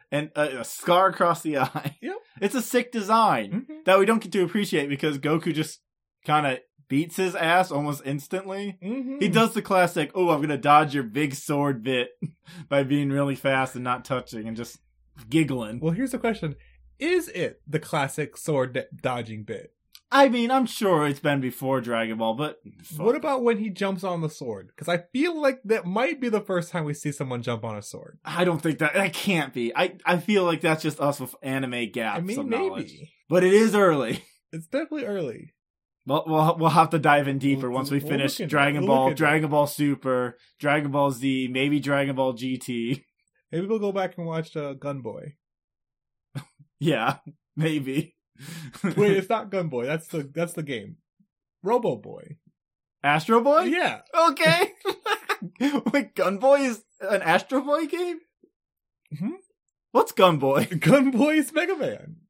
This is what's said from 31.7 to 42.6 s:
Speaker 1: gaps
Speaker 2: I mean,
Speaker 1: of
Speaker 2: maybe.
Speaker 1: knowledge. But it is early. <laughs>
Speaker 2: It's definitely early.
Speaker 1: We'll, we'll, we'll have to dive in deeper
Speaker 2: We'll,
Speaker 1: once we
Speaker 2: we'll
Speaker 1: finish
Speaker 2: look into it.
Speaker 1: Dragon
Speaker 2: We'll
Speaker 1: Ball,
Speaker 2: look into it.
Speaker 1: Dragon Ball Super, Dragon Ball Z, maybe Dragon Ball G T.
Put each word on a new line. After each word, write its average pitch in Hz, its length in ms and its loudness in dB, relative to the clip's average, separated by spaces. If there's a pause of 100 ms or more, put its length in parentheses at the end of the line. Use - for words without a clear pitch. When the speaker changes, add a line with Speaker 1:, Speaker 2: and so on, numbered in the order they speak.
Speaker 1:
gaps 110 280 -4
Speaker 2:
I - 20 -4
mean, 196 180 -6
Speaker 1:
of 285 80 -4
Speaker 2:
maybe. 247 220 -2
Speaker 1:
knowledge. - 280 -10 (320)
But 180 160 4
it 185 100 6
is 214 200 6
early. 151 540 2
<laughs> - 60 -20 (180)
Speaker 2:
It's 160 160 -12
definitely 294 380 -6
early. 180 460 -8 (540)
Speaker 1:
We'll, 143 220 0
we'll, 160 320 4
we'll 160 100 4
have 160 200 6
to 170 100 0
dive 147 260 4
in 139 140 -2
deeper 135 280 0
Speaker 2:
We'll, 123 100 -4
Speaker 1:
once 131 120 -4
we 143 80 0
Speaker 2:
we'll 139 100 -4
Speaker 1:
finish 143 300 0
Speaker 2:
look 202 60 -6
into - 0 -
it. 156 60 -6
Speaker 1:
Dragon 143 320 2
Speaker 2:
We'll 131 40 0
Speaker 1:
Ball, 135 200 4
Speaker 2:
look 131 60 4
into - 20 -6
it. 151 120 2
Speaker 1:
Dragon 151 240 2
Ball 147 160 4
Super, 131 720 -2 (220)
Dragon 143 320 0
Ball 143 180 2
Z, 131 400 0
maybe 139 300 0
Dragon 139 340 0
Ball 131 200 0
G 131 220 -4
T. 123 480 -4 (460)